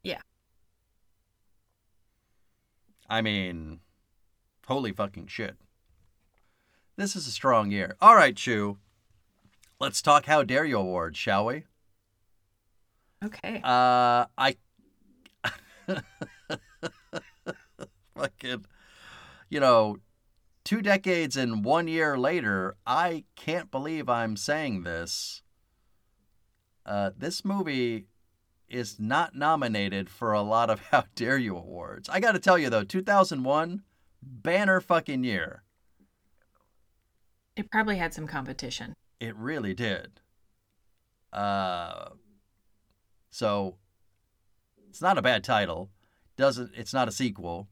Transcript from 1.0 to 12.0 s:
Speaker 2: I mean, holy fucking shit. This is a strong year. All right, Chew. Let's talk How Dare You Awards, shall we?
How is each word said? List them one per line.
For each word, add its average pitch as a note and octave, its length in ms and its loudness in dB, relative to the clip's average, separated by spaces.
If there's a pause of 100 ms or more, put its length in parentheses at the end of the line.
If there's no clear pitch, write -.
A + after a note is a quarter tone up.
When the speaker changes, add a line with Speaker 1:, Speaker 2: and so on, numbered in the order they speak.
Speaker 2:
I A2 100 0
mean, F2 600 -4 (880)
holy C3 240 -4
fucking G2 340 -8
shit. - 300 -10 (1400)
This G3 200 -6
is D#3+ 100 -8
a B2 60 -10
strong A2+ 400 2
year. F#2+ 280 -4
All G#3+ 140 12
right, D3 220 8
Chew. G#2 420 -2 (1040)
Let's C3+ 220 -4
talk D3 240 6
How D3+ 180 6
Dare B2+ 200 2
You C3+ 140 0
Awards, F2+ 400 -2
shall G#2 280 0
we? C#3+ 180 -6 (1600)